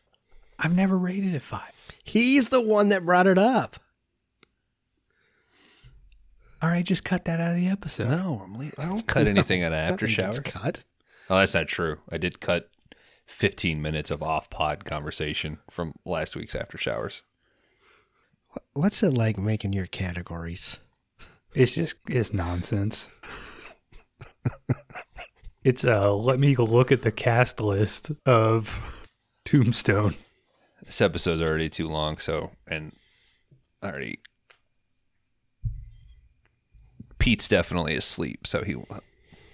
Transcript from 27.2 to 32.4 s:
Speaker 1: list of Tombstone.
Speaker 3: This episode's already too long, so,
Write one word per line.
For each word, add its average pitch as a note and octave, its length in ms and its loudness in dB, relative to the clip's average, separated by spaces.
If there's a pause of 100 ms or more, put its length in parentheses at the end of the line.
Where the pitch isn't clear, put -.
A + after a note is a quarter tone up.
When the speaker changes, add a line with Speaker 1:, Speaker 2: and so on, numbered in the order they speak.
Speaker 1:
list G#2 500 0 (160)
of A2+ 800 2 (380)
Tombstone. G#2+ 720 4 (680)
Speaker 3:
This - 160 -4
episode's E2+ 400 2
already D#2+ 280 0
too D#2+ 180 -6
long, D#2 320 -4
so, D#2 320 -6 (160)